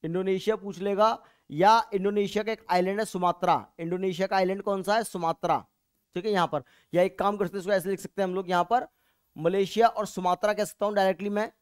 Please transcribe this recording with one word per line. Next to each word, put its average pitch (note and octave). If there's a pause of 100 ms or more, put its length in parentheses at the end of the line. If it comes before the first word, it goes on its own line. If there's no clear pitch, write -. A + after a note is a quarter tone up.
इंडोनेशिया F#3+
पूछ G3
लेगा, G3+ (320)
या E3+ (220)
इंडोनेशिया G3+
का G#3+
एक A3
आइलैंड F#3
है A3
सुमात्रा, F3+ (240)
इंडोनेशिया F3+
का F#3+
आइलैंड F#3+
कौन G3
सा G3+
है? A3+
सुमात्रा, E3 (580)
ठीक F3
है, A3
यहाँ F3+
पर। D3 (300)
या E3+
एक F#3+
काम G3+
कर G3
सकते F3
हैं, F#3+
इसको F3+
ऐसे F#3
लिख G3
सकते -
हैं F#3+
हम F#3
लोग F#3
यहाँ F3
पर, A#3 (480)
मलेशिया G3
और G#3+
सुमात्रा F3+
कह G#3
सकता -
हूँ G#3
डायरेक्टली F#3+
मैं G#3 (100)